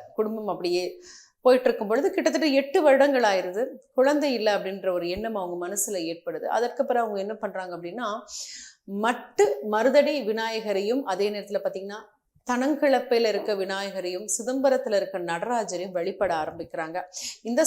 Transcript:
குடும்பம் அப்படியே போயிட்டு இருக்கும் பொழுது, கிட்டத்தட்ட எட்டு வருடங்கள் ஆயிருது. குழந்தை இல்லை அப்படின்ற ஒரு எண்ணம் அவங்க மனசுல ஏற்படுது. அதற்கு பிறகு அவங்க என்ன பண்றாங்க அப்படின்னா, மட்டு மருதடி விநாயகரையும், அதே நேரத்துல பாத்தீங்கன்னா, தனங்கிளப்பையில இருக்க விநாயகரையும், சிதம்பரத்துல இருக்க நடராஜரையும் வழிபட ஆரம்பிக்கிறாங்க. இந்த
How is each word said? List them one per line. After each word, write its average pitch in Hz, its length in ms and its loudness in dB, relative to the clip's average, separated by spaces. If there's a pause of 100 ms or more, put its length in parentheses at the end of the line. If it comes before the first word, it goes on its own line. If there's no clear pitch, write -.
(140)
குடும்பம் 214 340 -4
அப்படியே 175 340 0 (600)
போயிட்டு 254 260 6
இருக்கும் 233 200 2
பொழுது, 277 240 2
கிட்டத்தட்ட 311 360 2
எட்டு 277 340 4
வருடங்கள் 269 420 6
ஆயிருது. 196 440 2 (260)
குழந்தை 277 400 4
இல்லை 214 200 2
அப்படின்ற 185 380 -2
ஒரு 175 180 -2
எண்ணம் 214 260 -4
அவங்க 175 320 -4
மனசுல 190 380 -4
ஏற்படுது. 165 400 -8
அதற்கு 240 400 0
பிறகு 240 200 2
அவங்க 202 160 -4
என்ன 208 120 -6
பண்றாங்க 185 420 -8
அப்படின்னா, 185 340 -8 (760)
மட்டு 220 760 0 (120)
மருதடி 269 540 4
விநாயகரையும், 220 800 -2
அதே 196 260 0
நேரத்துல 202 340 -4
பாத்தீங்கன்னா, 196 380 -6 (460)
தனங்கிளப்பையில 247 800 2
இருக்க 208 280 0
விநாயகரையும், 190 680 -6
சிதம்பரத்துல 254 720 0
இருக்க 190 240 -2
நடராஜரையும் 185 720 -4
வழிபட 180 440 -2
ஆரம்பிக்கிறாங்க. 165 600 -6 (440)
இந்த 247 260 2